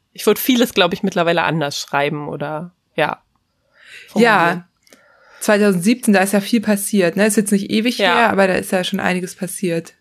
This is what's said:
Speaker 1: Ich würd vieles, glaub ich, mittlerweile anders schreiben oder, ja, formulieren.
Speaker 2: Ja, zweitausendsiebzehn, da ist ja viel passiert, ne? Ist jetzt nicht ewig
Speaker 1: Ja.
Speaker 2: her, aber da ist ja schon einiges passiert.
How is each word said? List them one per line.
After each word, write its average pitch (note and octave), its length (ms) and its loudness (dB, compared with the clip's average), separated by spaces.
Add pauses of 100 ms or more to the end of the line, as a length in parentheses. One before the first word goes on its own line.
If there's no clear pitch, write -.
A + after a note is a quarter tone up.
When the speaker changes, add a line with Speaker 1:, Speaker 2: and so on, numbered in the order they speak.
(140)
Speaker 1:
Ich - 120 -14
würd G#3+ 140 2
vieles, B3 340 2
glaub F3+ 180 2
ich, G3 120 -6
mittlerweile E3+ 400 0
anders D3+ 360 -4
schreiben D3 480 -4
oder, D3+ 440 -10 (260)
ja, - 240 -4 (880)
formulieren. A3 260 4
Speaker 2:
Ja, F3 320 0 (720)
zweitausendsiebzehn, G#3 720 2
da G3 60 6
ist F#3+ 140 0
ja G3+ 80 2
viel A3+ 180 0
passiert, G3+ 560 0
ne? G3 100 2
Ist G#3+ 120 2
jetzt G3+ 160 0
nicht G3+ 180 0
ewig A3 260 -2
Speaker 1:
Ja. F#3 180 2
Speaker 2:
her, A3+ 140 2
aber G3 160 2
da F#3 100 0
ist F#3+ 180 -4
ja F#3 100 0
schon F#3+ 160 -4
einiges F3+ 360 -4
passiert. E3+ 640 -6